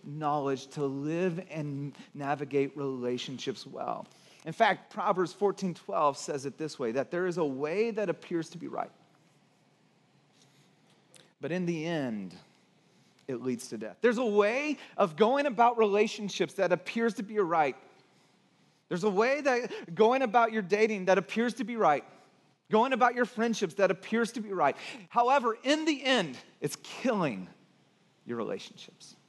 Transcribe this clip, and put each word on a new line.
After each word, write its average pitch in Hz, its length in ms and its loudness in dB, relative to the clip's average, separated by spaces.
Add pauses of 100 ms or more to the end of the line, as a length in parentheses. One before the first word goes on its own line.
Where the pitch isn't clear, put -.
knowledge 147 640 -2
to 147 160 -6
live 160 560 -2 (100)
and 143 440 -6 (180)
navigate 139 640 -2
relationships 127 920 -6
well. - 400 -8 (380)
In 165 80 -8
fact, 202 400 0
Proverbs 185 400 0
fourteen 190 420 -2
twelve 151 440 0
says 143 280 -8
it 131 120 -10
this 156 200 -8
way, 117 140 -2
that 131 180 -2
there 175 160 -2
is 175 120 -2
a 170 60 2
way 151 480 -2
that 202 180 -2
appears 165 400 -6
to 170 80 -16
be 143 100 -12
right, - 220 -6 (2500)
but 139 100 -8
in 180 140 -2
the 165 220 -4
end, 113 480 -4 (920)
it 120 160 -6
leads 123 260 -4
to 113 100 -10
death. 107 240 -10
There's 226 160 4
a 254 60 -2
way 226 520 2 (220)
of 170 180 2
going 262 300 4
about 233 320 4
relationships 208 760 0
that 180 180 2
appears 226 420 0
to 240 80 -8
be 208 160 -6
right. 160 360 2 (1160)
There's 170 140 -2
a 214 40 4
way 233 320 2
that 247 540 -2
going 233 260 6
about 233 320 4
your 220 80 0
dating 202 460 2
that 185 100 8
appears 226 380 0
to 262 100 -4
be 233 120 -6
right. 160 280 4 (680)
Going 226 220 4
about 247 220 4
your 240 100 2
friendships 214 500 -2
that 190 160 4
appears 220 420 0
to 240 80 -10
be 208 120 -8
right. 151 240 2 (320)
However, 240 560 4
in 311 220 2
the 285 180 0
end, 220 320 2 (240)
it's - 220 -4
killing 156 680 -2 (760)
your 120 100 -6
relationships. - 800 -10 (120)